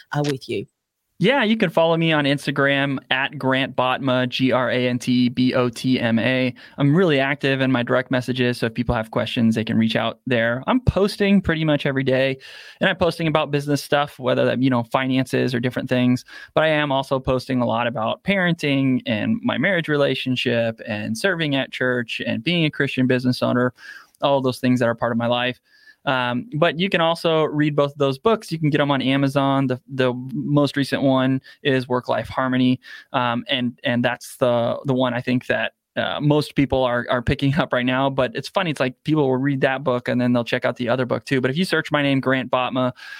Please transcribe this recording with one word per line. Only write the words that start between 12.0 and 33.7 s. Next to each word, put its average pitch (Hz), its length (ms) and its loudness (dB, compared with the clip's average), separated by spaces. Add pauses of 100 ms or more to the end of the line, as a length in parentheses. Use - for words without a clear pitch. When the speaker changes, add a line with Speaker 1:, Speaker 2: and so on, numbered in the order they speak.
Speaker 2:
day, 131 340 2 (440)
and 185 80 4
I'm 180 80 -2
posting 170 300 0
about 151 220 0
business 147 320 0
stuff, 147 380 0
whether 127 240 2
that, 123 180 2
you 135 80 4
know, 120 140 2
finances 131 720 0
or 120 60 0
different 123 260 -4
things. 123 380 2 (280)
But 156 120 2
I - 20 2
am 151 240 0
also 135 260 0
posting 131 440 -2
a 117 40 0
lot 117 220 0
about 113 380 -4
parenting 147 800 0
and 110 360 0
my 110 160 -2
marriage 170 300 -2
relationship 127 960 0
and 107 320 -6
serving 165 380 -2
at 131 160 -4
church 123 560 -2
and 113 160 -4
being 170 220 0
a 151 40 2
Christian 135 380 0
business 127 340 0
owner, 123 320 0 (480)
all 139 200 2
those 127 180 -2
things 127 220 2
that 117 80 2
are 113 60 0
part 120 180 -2
of 113 40 -2
my 117 100 -2
life. 123 340 -2 (460)
Um, 123 460 -2
but 156 260 2
you 196 80 0
can 175 140 0
also 165 440 2
read 147 300 0
both 143 180 2
of - 40 -20
those 139 220 0
books. 220 320 0
You 160 80 -4
can 156 100 0
get 147 100 2
'em 143 120 0
on 131 100 0
Amazon. 139 640 0
The, 123 220 -2
the 127 260 0 (220)
most 143 420 0
recent - 240 -2
one 131 400 2 (220)
is 131 240 0
Work-Life 120 420 -2
Harmony. 127 500 2 (320)
Um, 120 380 -2
and, 123 340 -2